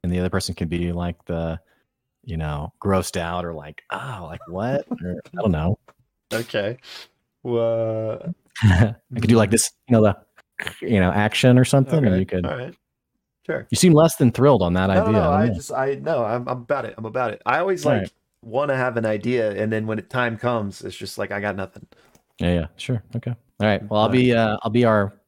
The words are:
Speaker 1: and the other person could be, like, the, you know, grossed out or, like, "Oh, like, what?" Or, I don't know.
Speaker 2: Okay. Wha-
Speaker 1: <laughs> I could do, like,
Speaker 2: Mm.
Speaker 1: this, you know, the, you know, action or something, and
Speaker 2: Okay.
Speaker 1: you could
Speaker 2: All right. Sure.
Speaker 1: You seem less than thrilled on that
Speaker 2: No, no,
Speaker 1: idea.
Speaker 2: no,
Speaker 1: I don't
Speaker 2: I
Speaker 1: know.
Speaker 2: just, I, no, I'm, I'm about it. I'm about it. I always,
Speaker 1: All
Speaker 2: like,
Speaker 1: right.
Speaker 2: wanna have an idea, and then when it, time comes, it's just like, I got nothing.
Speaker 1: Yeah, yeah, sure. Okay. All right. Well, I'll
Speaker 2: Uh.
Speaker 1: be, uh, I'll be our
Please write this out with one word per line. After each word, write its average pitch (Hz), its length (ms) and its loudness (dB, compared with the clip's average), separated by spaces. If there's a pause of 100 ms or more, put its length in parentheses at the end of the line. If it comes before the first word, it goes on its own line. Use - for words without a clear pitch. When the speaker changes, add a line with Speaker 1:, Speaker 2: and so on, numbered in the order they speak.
Speaker 1:
and 87 80 -2
the 90 80 0
other 90 100 -2
person 95 240 -4
could 85 140 -6
be, 87 240 -4
like, 87 320 -6
the, 82 380 -6 (640)
you 82 100 -10
know, 76 380 -8 (100)
grossed 95 320 0
out 87 300 -6
or, 85 80 -10
like, 76 360 -16
"Oh, 101 400 -10
like, 85 200 -14
what?" 117 420 -6
Or, 87 340 -8
I - 160 -12
don't 107 120 2
know. 80 260 -2 (540)
Speaker 2:
Okay. 113 440 -6 (640)
Wha- 113 760 -2 (260)
Speaker 1:
<laughs> - 200 -8
I 104 320 4 (200)
could 110 140 -2
do, 117 80 8
like, 107 100 6
Speaker 2:
Mm. 101 60 0
Speaker 1:
this, - 180 0 (160)
you 123 80 2
know, 110 80 8
the, 101 140 4 (680)
you 107 140 4
know, 90 100 4
action 107 480 4
or 127 60 6
something, 139 360 2
and 127 80 2
Speaker 2:
Okay. 92 120 4
Speaker 1:
you 95 60 0
could 90 200 -4
Speaker 2:
All 139 120 -6
right. 123 180 -12 (680)
Sure. - 240 -8
Speaker 1:
You - 80 -2
seem 180 160 6
less 156 240 6
than 123 160 4
thrilled 127 280 4
on 87 120 2
that 92 140 2
Speaker 2:
No, 98 80 2
no, 92 80 4
Speaker 1:
idea. - 100 0
Speaker 2:
no, 107 60 4
Speaker 1:
I 87 40 2
don't - 180 2
Speaker 2:
I 117 60 2
Speaker 1:
know. 110 60 -2
Speaker 2:
just, - 180 -10
I, 135 240 -2
no, 135 300 -2
I'm, 120 240 -2
I'm 127 140 -4
about 135 200 -4
it. 104 140 -12
I'm 110 80 -10
about 113 260 -4
it. - 140 -12
I 131 140 0
always, 180 260 -2
Speaker 1:
All 143 80 4
Speaker 2:
like, 104 80 0
Speaker 1:
right. 92 100 -8 (320)
Speaker 2:
wanna 135 320 -2
have 127 220 -2
an 113 80 -2
idea, 107 460 0
and 107 200 -2
then 110 160 -2
when 110 120 -4
it, - 100 -16
time 120 280 -2
comes, 110 440 -4
it's 95 160 -12
just 98 200 -12
like, 101 140 -4
I 101 80 -6
got 101 160 -4
nothing. 95 300 -10 (540)
Speaker 1:
Yeah, 87 140 0
yeah, 82 220 -2
sure. 123 260 -6 (140)
Okay. 120 160 -6
All 117 60 -8 (300)
right. 101 220 2
Well, 107 120 2
I'll 110 80 4
Speaker 2:
Uh. - 20 0
Speaker 1:
be, 127 220 4
uh, 110 300 2
I'll 113 60 -2
be 120 140 2
our 104 300 2 (140)